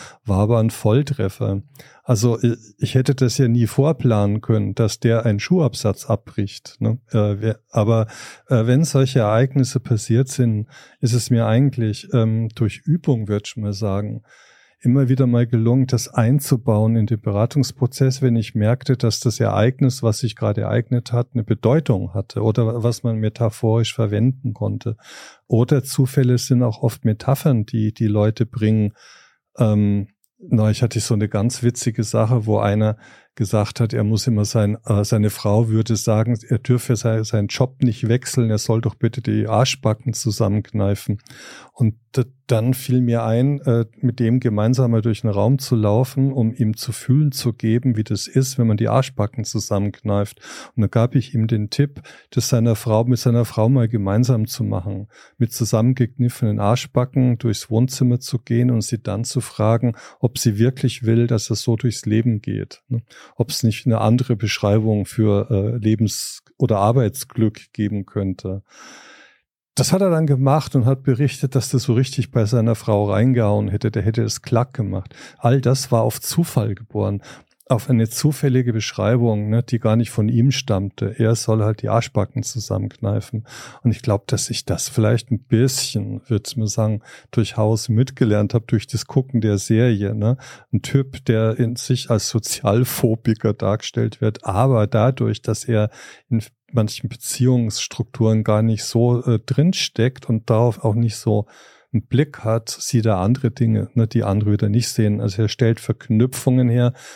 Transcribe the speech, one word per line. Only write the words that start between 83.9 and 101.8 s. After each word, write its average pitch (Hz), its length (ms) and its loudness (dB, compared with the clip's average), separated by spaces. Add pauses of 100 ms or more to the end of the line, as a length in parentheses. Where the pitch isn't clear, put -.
ich - 100 -8
glaub, 101 240 0
dass - 240 -2
ich - 140 -8
das - 240 -4
vielleicht 110 420 0
ein 110 140 -4
bisschen, 110 800 0
würd's - 300 -4
mir 110 100 -2
sagen, 107 340 -2 (300)
durchaus 110 580 0
mitgelernt 107 640 0
hab 113 120 -2
durch 107 220 -2
das - 180 -6
Gucken 131 340 -2
der 104 180 2
Serie, 110 580 0
ne. 110 200 0 (360)
Ein 113 100 0
Typ, - 440 -2
der 110 340 0
in 120 160 -2
sich - 340 -4
als 107 180 0
Sozialphobiker 113 1300 0
dargestellt 107 640 -4
wird, 110 240 -2
aber 110 440 2
dadurch, 113 520 0
dass - 220 -6
er 107 280 0 (380)
in 113 140 0 (300)
manchen 110 360 -2
Beziehungsstrukturen 113 1300 -2
gar 107 200 2
nicht 113 200 0
so, 120 420 0
äh, 117 140 2
drinsteckt - 880 -2
und 113 220 -2
darauf 113 340 2
auch 107 100 2
nicht 117 220 0
so 107 300 0 (460)